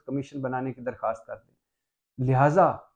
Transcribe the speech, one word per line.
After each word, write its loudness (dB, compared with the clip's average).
कमीशन -6
बनाने -4
की -12
दरख्वास्त -6
कर -12
दें। -20
लिहाजा 2